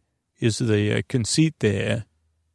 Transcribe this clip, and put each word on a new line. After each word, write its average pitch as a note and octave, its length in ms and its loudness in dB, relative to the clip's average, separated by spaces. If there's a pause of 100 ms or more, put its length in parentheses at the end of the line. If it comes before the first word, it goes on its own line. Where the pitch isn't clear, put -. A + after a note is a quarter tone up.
(400)
is A#2 180 0
the, G#2+ 400 0
uh, - 100 -4
conceit D3+ 520 0
there. G#2+ 460 -2 (480)